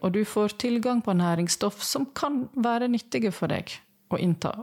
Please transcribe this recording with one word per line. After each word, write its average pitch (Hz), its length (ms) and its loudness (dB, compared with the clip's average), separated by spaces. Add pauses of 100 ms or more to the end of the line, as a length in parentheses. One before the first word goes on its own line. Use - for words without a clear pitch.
og 180 120 2
du 214 140 2
får 208 320 0
tilgang 240 420 2
på 196 140 0
næringsstoff 175 680 0
som 269 320 -2
kan 294 280 0 (100)
være 240 380 0
nyttige 233 400 0
for 170 160 -2
deg 92 240 -4 (400)
å - 80 0
innta 170 440 0